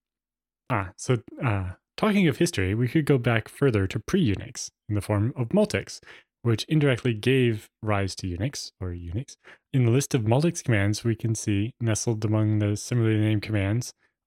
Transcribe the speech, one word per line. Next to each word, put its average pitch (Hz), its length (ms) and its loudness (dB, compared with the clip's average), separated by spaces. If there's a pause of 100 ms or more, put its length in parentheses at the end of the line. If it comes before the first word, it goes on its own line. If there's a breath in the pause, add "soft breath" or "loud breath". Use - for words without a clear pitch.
(680)
ah, 98 280 -2
so, 123 260 -2 (200)
uh, 98 320 -2 (220)
talking 202 320 4
of 127 100 0
history, 98 360 0
we 123 140 0
could 156 180 0
go 139 120 4
back 117 300 0
further 107 380 2
to 110 140 -4
pre-Unix - 680 -2 (180)
in 104 60 -2
the 101 60 0
form 107 360 0
of 120 140 -4
Multics, 202 500 0 (420 loud breath)
which 113 220 0
indirectly 139 480 2
gave 117 560 2 (140)
rise 101 340 0
to 95 100 -8
Unix, 92 540 -6
or 92 120 -6
Unix. 87 440 -8 (380 loud breath)
In 127 100 4
the 117 60 4
list 139 240 0
of 120 80 2
Multics 127 420 2
commands, 104 400 0
we 117 100 2
can 110 200 -2
see 104 440 -2
nestled 113 460 -2
among 107 360 2
the 104 180 0
similarly 110 420 0
named 107 220 2
commands 107 500 -2 (340)